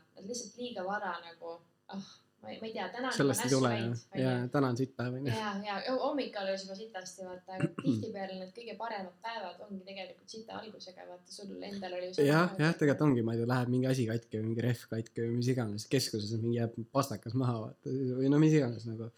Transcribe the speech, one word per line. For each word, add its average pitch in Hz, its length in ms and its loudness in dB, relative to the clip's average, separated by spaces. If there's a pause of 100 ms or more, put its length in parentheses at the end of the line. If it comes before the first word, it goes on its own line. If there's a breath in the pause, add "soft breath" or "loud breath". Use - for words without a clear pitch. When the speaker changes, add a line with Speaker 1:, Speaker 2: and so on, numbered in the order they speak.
(160)
Speaker 1:
nad 196 100 -16
lihtsalt 208 320 -8
liiga 240 280 -6
vara 190 360 -2
nagu, 170 360 -12 (320)
ah, 196 160 -8 (380 loud breath)
ma 214 80 -12
ei, - 100 -10
ma 220 60 -6
ei 220 60 -6
tea, 208 200 -4
täna 247 160 -2
on 247 40 -2
Speaker 2:
Sellest 135 280 4
Speaker 1:
juba - 20 -2
Speaker 2:
ei 127 60 0
Speaker 1:
nässu 135 80 6
Speaker 2:
tule, 131 120 4
Speaker 1:
läinud, 117 280 0
Speaker 2:
jah. - 160 -12
Speaker 1:
on - 80 -2
ju. 131 60 4
Speaker 2:
Jaa, 123 220 0
täna 139 200 4
on 120 80 0
sitt 131 180 0
päev, 123 200 -2
on 135 120 -4
ju. - 60 2
Speaker 1:
Jaa, 214 220 -2 (100)
jaa, 202 140 -2 (100)
ho-, 262 100 0
hommik 240 380 0
alles 196 260 -2
juba 190 140 -10
sitasti, 190 480 -12
vaata, 185 300 -12
aga 185 220 0
Speaker 2:
<clears throat> - 60 -10
Speaker 1:
tihtipeale 190 560 -2
need 185 160 -12
kõige 226 240 -12
paremad 208 440 -6
päevad 214 420 -8
ongi 196 200 -10
tegelikult 190 460 -14
sita 220 300 -12
algusega, 185 480 -16
vaata, 180 240 -18
sul 196 300 -12
endal 190 340 -8
oli 180 100 -4
ju 170 200 4
Speaker 2:
Jah, 156 180 8
Speaker 1:
samamoodi. 175 180 0
Speaker 2:
jah, 165 140 4
tegelikult 143 260 4
ongi, 131 200 6
ma 113 120 0
ei 117 60 2
tea, 117 60 2
läheb 123 220 2
mingi 127 180 2
asi 131 200 2
katki 113 320 -2
või 110 80 -2
mingi 113 160 0
rehv 117 260 2
katki 113 360 -4
või 117 100 0
mis 120 140 2
iganes, 107 400 0
keskuses 113 500 2
mingi 117 200 2
jääb 113 180 0 (140)
pastakas 131 440 0
maha, 123 260 2
vaata, - 360 -6 (160)
või 131 180 4
no 143 80 8
mis 156 160 8
iganes 120 320 2
nagu. 113 320 -6